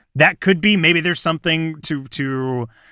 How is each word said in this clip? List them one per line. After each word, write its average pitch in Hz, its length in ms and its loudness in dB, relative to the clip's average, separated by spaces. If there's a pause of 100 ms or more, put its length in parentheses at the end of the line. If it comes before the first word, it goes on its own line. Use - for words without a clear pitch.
(140)
That 160 260 2
could 190 220 2
be, 208 160 2
maybe 170 240 2
there's 170 180 -2
something 160 600 -2
to, 139 240 -4
to 131 640 -4 (240)